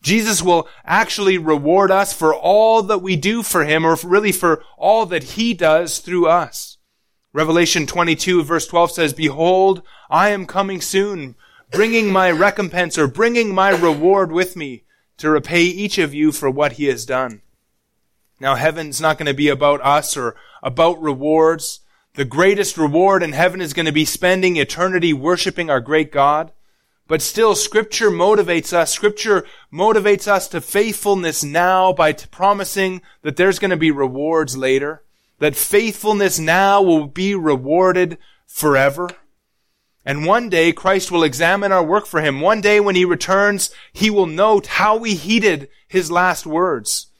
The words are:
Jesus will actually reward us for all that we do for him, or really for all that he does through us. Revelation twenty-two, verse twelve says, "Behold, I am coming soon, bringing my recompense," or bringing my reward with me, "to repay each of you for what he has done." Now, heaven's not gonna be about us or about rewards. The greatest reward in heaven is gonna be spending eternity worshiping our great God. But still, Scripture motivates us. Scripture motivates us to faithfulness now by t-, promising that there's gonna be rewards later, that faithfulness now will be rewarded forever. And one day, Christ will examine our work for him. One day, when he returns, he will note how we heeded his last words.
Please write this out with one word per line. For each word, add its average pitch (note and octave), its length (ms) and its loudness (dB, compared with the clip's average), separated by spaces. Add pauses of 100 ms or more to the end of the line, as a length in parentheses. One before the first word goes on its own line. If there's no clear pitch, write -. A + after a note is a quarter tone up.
Jesus G#3+ 380 0
will E3+ 280 0 (160)
actually G3 540 0
reward D#3+ 520 2
us F#3+ 220 0
for D#3 200 0
all A3 500 2
that G3+ 180 -2
we F#3 160 -2
do G#3+ 260 -2
for E3+ 220 0
him, D#3 200 0
or E3 200 4
really G3+ 260 2
for E3+ 320 0 (140)
all A3 300 2
that E3 180 -6
he A3+ 280 -4
does E3 460 0
through F3 300 0
us. - 480 -2 (560)
Revelation D#3+ 540 0
twenty-two, E3+ 560 0
verse D#3+ 240 -2
twelve E3+ 240 0
says, D#3 220 -2
"Behold, F3 720 0 (260)
I F3 200 2
am G3 180 -4
coming F#3+ 340 -4
soon, F#3+ 540 -4 (360)
bringing G#3+ 420 0
my F#3 180 4
recompense," F3+ 680 0
or D3 120 2
bringing A3 460 0
my F#3+ 160 4
reward E3+ 600 2
with F3+ 260 -2
me, C3+ 280 -12 (340)
"to D#3 120 0
repay D#3 320 2
each F#3 360 -2
of D3 160 -2
you D3+ 180 2
for D3 160 -4
what C#3 240 0
he D3 140 -4
has A#2 180 -2
done." B2+ 380 -6 (1000)
Now, C3+ 140 0
heaven's D3+ 460 -4
not D#3 180 0
gonna C#3+ 160 -2
be D3 140 0
about C#3+ 340 0
us C#3+ 340 0
or B2 200 -6 (260)
about D#3+ 400 0
rewards. D#3 800 0 (340)
The C#3 100 -4
greatest F#3+ 540 0
reward F3 440 2
in D#3 100 -4
heaven F3+ 280 0
is D#3+ 120 -8
gonna D#3+ 200 -2
be D3+ 120 2
spending F#3 520 0
eternity E3+ 560 0
worshiping E3+ 560 -2
our C3+ 120 2
great D3+ 320 -2
God. D3 400 0 (540)
But D#3 160 -2
still, G#3+ 320 2
Scripture G#3+ 560 -2
motivates F3 600 0
us. E3+ 200 0
Scripture G#3 540 -2 (260)
motivates G#3 560 0
us F#3+ 200 0
to E3 120 -8
faithfulness G3 800 -2
now F#3 500 2
by D#3+ 200 2
t-, - 180 -10
promising F#3+ 720 -2 (220)
that D3 140 -6
there's F#3 220 2
gonna F#3 200 -2
be D#3+ 120 2
rewards C#3 680 -2
later, C3+ 440 -2 (360)
that D3 180 0
faithfulness G#3 840 0
now F#3+ 440 2
will D#3+ 240 2
be F#3 280 -2
rewarded E3 840 0 (280)
forever. C#3+ 600 0 (960)
And D3 220 -4
one A3+ 240 0
day, E3+ 220 2
Christ F#3+ 380 -2
will E3+ 120 0
examine E3+ 500 0
our F#3 100 2
work F#3+ 240 0
for D#3+ 140 -4
him. C#3+ 200 -2
One G#3 200 0
day, G#3 180 4
when G3+ 160 2
he F3+ 120 4
returns, F#3+ 640 0 (220)
he G#3+ 180 0
will G3+ 160 2
note G3 400 2
how G#3+ 300 0
we A3+ 180 -4
heeded F3 540 0 (180)
his F3 240 -2
last F3 340 0
words. D#3+ 640 -4 (120)